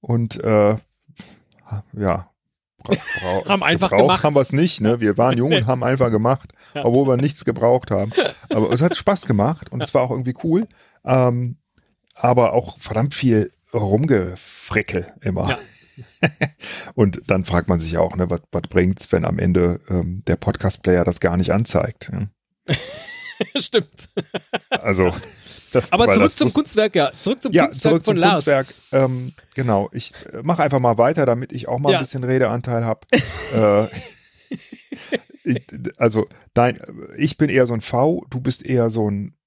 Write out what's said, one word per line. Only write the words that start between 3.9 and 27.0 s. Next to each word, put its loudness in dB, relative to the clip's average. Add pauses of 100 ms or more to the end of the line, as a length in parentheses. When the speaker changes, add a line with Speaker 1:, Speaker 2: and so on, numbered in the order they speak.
Speaker 2:
gemacht. 2
Speaker 1:
haben 2
wir's 2
nicht, 0
ne? 2
Wir 2
waren 2
jung 0
Speaker 2:
<laughs> 2
Speaker 1:
und 2
haben -2
einfach 2
gemacht, 0 (240)
Speaker 2:
Ja. -6
Speaker 1:
obwohl 4
wir 4
nichts -2
gebraucht 2
haben. 0 (380)
Aber 2
es 2
hat 2
Spaß -2
gemacht 0
und -4
es -6
war 4
auch -2
irgendwie -4
cool. 2 (380)
Ähm, 2 (600)
aber 4
auch -2
verdammt -2
viel 2 (220)
Rumgefrickel -2 (100)
immer. -2
Speaker 2:
Ja. -2 (640)
Speaker 1:
<laughs> 2 (680)
Und 2
dann 0
fragt 0
man 2
sich -4
auch, 0
ne, -2
was, -4 (100)
was -4
bringt's, 0
wenn 0
am -2
Ende, 2
ähm, -4
der 2
Podcast-Player 0
das -2
gar 0
nicht 0
anzeigt, -2
ne? -6 (380)
Speaker 2:
<laughs> -2 (800)
Stimmt. -2 (600)
Speaker 1:
Also, 2 (600)
das, 2
Speaker 2:
Aber 4
Speaker 1:
weil 4
Speaker 2:
zurück 6
Speaker 1:
das 0
Speaker 2:
zum 2
Speaker 1:
wus- 0
Speaker 2:
Kunstwerk, 0
ja. 2